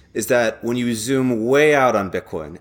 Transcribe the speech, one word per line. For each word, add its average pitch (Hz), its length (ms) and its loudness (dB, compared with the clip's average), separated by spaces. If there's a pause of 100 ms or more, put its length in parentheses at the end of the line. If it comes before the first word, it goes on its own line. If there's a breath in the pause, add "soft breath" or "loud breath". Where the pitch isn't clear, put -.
(140 loud breath)
is 110 140 -6
that 117 360 0
when 120 140 -2
you 120 160 -2
zoom 120 520 -2
way 147 280 4
out 127 200 2
on 98 160 -2
Bitcoin, 85 500 -8